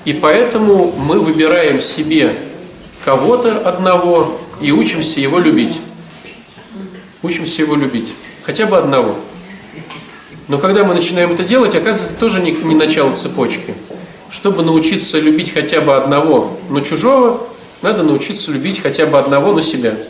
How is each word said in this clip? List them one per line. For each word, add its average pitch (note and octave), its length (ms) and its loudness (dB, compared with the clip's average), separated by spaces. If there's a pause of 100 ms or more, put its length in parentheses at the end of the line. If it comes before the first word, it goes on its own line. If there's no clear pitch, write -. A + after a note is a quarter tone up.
И D3 100 -2
поэтому G#3 760 4
мы D3+ 280 0
выбираем D#3 600 2
себе D3+ 540 0 (720)
кого-то G#3+ 640 2
одного F3+ 720 2 (220)
и C#3+ 100 0
учимся D#3 480 0
его C#3 200 0
любить. D3 400 2 (1400)
Учимся E3 400 -4
его D3+ 140 0
любить. B2 340 -2 (340)
Хотя D3 220 -2
бы F#3+ 120 2
одного. C3+ 380 2 (1300)
Но C#3+ 100 -2
когда G3 260 2
мы F3+ 100 2
начинаем F3 380 0
это E3+ 120 -2
делать, A3+ 320 2
оказывается, G#3+ 360 -2
это - 80 -12
тоже G3 220 0
не, E3+ 100 0
не D#3+ 240 0
начало D#3 380 2
цепочки. - 600 -4 (540)
Чтобы E3+ 340 -2
научиться D#3+ 560 0
любить D#3 340 0
хотя D#3 280 0
бы C#3+ 140 2
одного, C#3+ 640 2 (100)
но C#3 120 -2
чужого, A#3+ 680 2 (360)
надо F#3+ 200 0
научиться D3 480 -2
любить D3 300 -4
хотя D3 240 0
бы C#3+ 140 4
одного, C#3 340 2
но D#3+ 80 2
себя A#2 340 -2 (140)